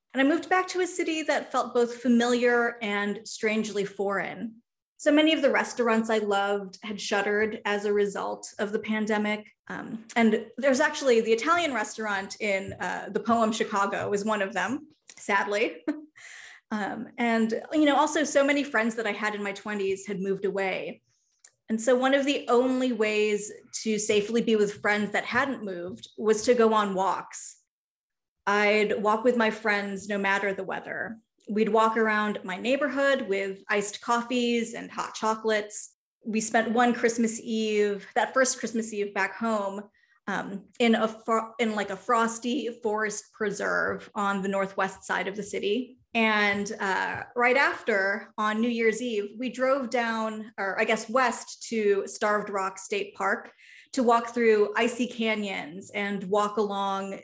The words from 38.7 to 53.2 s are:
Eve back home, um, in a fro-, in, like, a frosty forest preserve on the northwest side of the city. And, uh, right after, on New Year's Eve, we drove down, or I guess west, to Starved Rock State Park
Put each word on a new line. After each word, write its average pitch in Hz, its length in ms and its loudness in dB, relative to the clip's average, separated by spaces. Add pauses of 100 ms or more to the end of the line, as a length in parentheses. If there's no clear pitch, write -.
Eve 202 220 -4
back 196 220 -2
home, 208 460 -2 (440)
um, 185 380 -6 (160)
in 233 160 6
a 220 100 2
fro-, 220 540 -2
in, 220 160 0
like, 202 140 -2
a 190 60 -6
frosty 233 840 -2
forest 214 500 -2
preserve 196 840 -2
on 196 280 -2
the 196 60 -2
northwest 196 560 -4
side 185 240 -2
of 196 80 -8
the 208 60 -6
city. 208 560 -4 (180)
And, 208 640 2
uh, 190 460 -2 (100)
right 247 220 4
after, 220 800 0
on 214 220 0
New 240 100 2
Year's 226 320 2
Eve, 208 340 -2
we 247 140 -4
drove 262 400 0
down, 220 640 -2
or 196 240 -4
I 220 40 2
guess 220 260 0
west, 240 600 0
to 208 360 2
Starved 208 440 0
Rock 190 280 -4
State - 380 -6
Park 202 340 -2 (440)